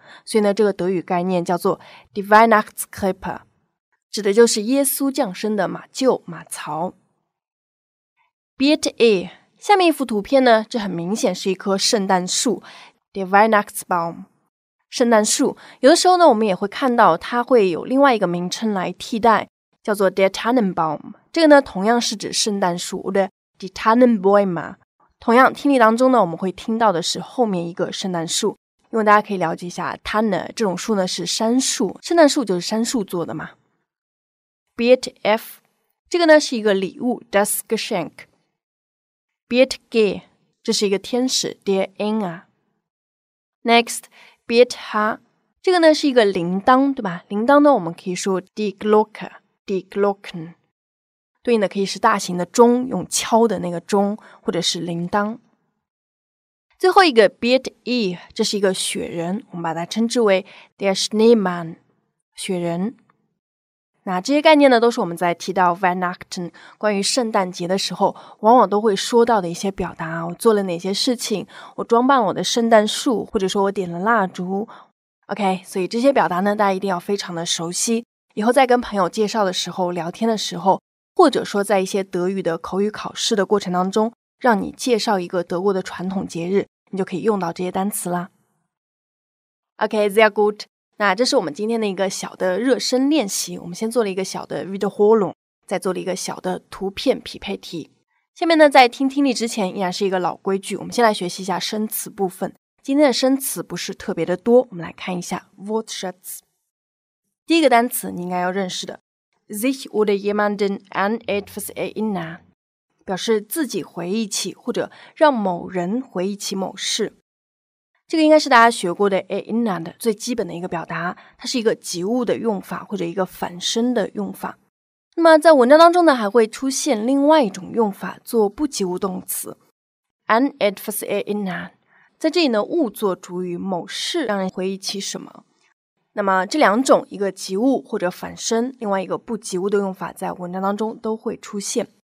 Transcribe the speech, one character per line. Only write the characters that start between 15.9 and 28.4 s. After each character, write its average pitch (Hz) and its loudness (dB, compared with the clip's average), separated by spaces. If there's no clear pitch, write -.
的 330 8
时 349 2
候 359 6
呢， 339 8
我 247 6
们 220 0
也 190 0
会 202 -6
看 247 -2
到 185 6
它 240 -4
会 233 4
有 - -6
另 262 0
外 277 6
一 214 0
个 190 -2
名 175 -4
称 220 -4
来 180 -4
替 - -8
代， 214 2
叫 214 -2
做 196 2
der 190 2
Tannenbaum。 190 -2
这 330 -2
个 320 6
呢， 285 8
同 190 -6
样 233 2
是 233 -6
指 - -10
圣 202 -2
诞 180 0
树， 185 -8
或 190 -6
者 190 0
die 190 -14
Tannenbäume。 202 4
同 233 2
样， 254 6
听 285 0
力 269 4
当 226 6
中 262 4
呢， 247 4
我 185 4
们 165 -4
会 190 -4
听 220 -6
到 226 4
的 165 0
是 - -6
后 240 -2
面 180 -2
一 170 -10
个 180 -4
圣 190 -8
诞 165 -4
树， - -4